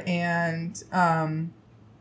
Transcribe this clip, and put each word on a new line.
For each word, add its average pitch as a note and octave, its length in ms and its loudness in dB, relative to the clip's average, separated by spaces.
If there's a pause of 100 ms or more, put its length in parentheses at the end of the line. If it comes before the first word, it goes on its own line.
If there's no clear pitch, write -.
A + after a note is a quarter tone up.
and, E3+ 840 -2
um, D#3+ 640 2 (480)